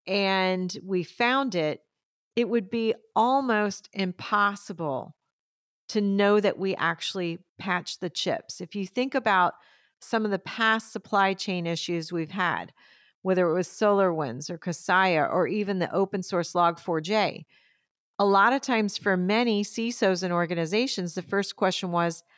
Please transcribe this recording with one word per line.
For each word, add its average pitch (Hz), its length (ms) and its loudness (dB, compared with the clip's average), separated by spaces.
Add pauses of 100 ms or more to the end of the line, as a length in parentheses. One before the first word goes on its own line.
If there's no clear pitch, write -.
and 185 760 0
we 185 200 -2
found 247 500 0
it, 151 280 -2 (520)
it 233 140 2
would 208 200 0
be 226 260 0 (200)
almost 226 800 2
impossible 190 1200 -2 (760)
to 214 120 0
know 202 400 4
that 202 180 2
we 190 160 -2
actually 170 640 -4 (200)
patched 180 420 -4
the 180 100 -4
chips. - 500 -4
If 160 140 -12
you 196 120 -4
think 254 280 -4
about 202 400 2 (460)
some 220 240 -2
of 208 80 -2
the 190 60 2
past 220 540 -2
supply 196 400 2
chain 180 340 -4
issues 170 460 -4
we've 160 200 -4
had, 160 400 -2 (500)
whether 185 260 2
it 160 60 2
was 180 140 0
SolarWinds 170 840 2
or 170 80 -10
Kaseya 180 760 2
or 170 140 2
even 196 320 -2
the 175 140 -2
open 190 300 0
source 175 320 -4
Log 170 240 2
four 165 220 -4
J, 180 460 -2 (720)
a 202 60 2
lot 196 280 6
of 277 80 2
times 220 380 0
for 190 180 2
many 208 460 2
cisos 202 600 0
and 180 100 -2
organizations, 175 840 -2
the 185 80 -4
first 196 320 -2
question 185 380 -2
was, 170 320 0 (140)